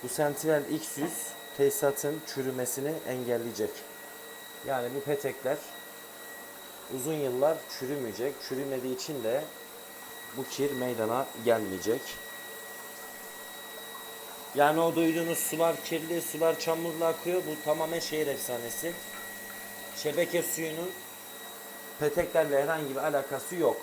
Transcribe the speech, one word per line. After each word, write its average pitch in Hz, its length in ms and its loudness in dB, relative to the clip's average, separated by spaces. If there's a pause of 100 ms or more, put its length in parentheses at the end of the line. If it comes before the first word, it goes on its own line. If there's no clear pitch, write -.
Bu 127 60 -4
Sentinel 147 600 4
X 156 280 -2
yüz 151 160 0 (440)
tesisatın 143 640 4 (120)
çürümesini 131 600 0 (140)
engelleyecek. 117 640 0 (960)
Yani 127 280 0
bu 143 40 0
petekler 139 580 0 (1400)
uzun 131 180 0
yıllar 143 440 4 (220)
çürümeyecek. 127 540 -2 (160)
Çürümediği 131 460 -2
için 131 280 -6
de 123 200 2 (920)
bu 131 60 -2
kir 139 280 0
meydana 123 540 2 (200)
gelmeyecek. 107 560 4 (2500)
Yani 147 240 8
o 165 160 6
duyduğunuz 165 420 4
sular 165 460 4
kirli, 165 380 0
sular 160 380 2
çamurlu 165 460 0
akıyor. 170 420 2
Bu 151 180 -4
tamamen 160 340 2
şehir 156 280 0
efsanesi. 123 680 -2 (1000)
Şebeke 160 480 2
suyunun 165 480 -2 (1080)
peteklerle 147 600 4
herhangi 156 280 2
bir 131 140 -2
alakası 143 520 0
yok. 143 280 6